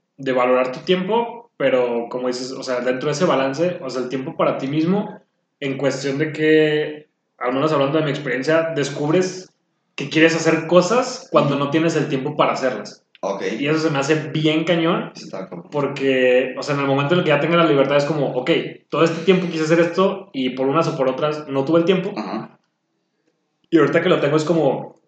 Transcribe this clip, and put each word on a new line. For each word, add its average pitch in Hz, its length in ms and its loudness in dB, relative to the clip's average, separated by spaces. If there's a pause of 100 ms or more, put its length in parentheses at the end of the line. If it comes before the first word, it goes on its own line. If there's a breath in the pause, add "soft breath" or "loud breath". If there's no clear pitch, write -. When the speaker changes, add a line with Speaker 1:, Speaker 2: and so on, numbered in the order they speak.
(180)
Speaker 1:
de 135 160 -4
valorar 127 380 2
tu 127 100 -10
tiempo, 190 760 -2
pero 123 520 0
como 127 180 -4
dices, 123 240 -6
o 135 120 -12
sea, 127 180 -4
dentro 127 260 -2
de 147 60 0
ese 180 120 0
balance, 139 560 0
o 131 80 -8
sea, 123 140 -4
el 120 60 -6
tiempo 139 260 -6
para 156 220 0
ti 135 100 -6
mismo, 165 520 -2 (400)
en 135 180 -6
cuestión 139 420 -2
de 156 120 -2
que, 151 760 2 (320)
al 127 140 -2
menos 147 180 0
hablando 143 260 2
de 156 60 2
mi 143 80 -2
experiencia, 151 640 0
descubres 147 760 -2 (460)
que 139 140 -8
quieres 160 260 4
hacer 160 320 0
cosas 220 640 2
cuando 143 240 2
Speaker 2:
Ujú. 143 100 -2
Speaker 1:
no 139 60 -6
tienes 160 240 0
el 135 140 -2
tiempo 131 260 -4
para 127 180 2
hacerlas. 110 500 -6 (180)
Speaker 2:
Ok. 98 200 -6 (180)
Speaker 1:
Y 143 80 -2
eso 156 120 2
se 160 100 0
me 143 80 0
hace 147 340 0
bien 156 340 0
cañón, 170 500 0
Speaker 2:
Eso - 100 -18
está - 240 -12
cabrón. - 220 -16
Speaker 1:
porque, 135 840 2
o 135 60 -8
sea, 143 140 -4
en 143 60 -2
el 139 60 -2
momento 143 280 2
en 180 40 4
el 170 40 0
que 156 60 0
ya 147 100 4
tenga 165 180 2
la 165 80 6
libertad 143 320 4
es 143 80 4
como, 151 280 -2
ok, 127 180 -2 (380)
todo 147 140 2
este 165 200 0
tiempo 180 260 2
quise 160 140 -4
hacer 165 160 4
esto 190 540 0
y 127 180 -4
por 131 160 -2
unas 151 200 2
o - 80 -4
por 131 140 0
otras 151 380 -4
no 135 180 -2
tuve 160 140 4
el 170 60 2
tiempo. 180 300 0
Speaker 2:
Ajá. 107 440 -8 (1120)
Speaker 1:
Y 165 80 6
ahorita 151 220 4
que 180 80 0
lo 156 100 4
tengo 147 180 2
es 151 60 2
como 147 640 0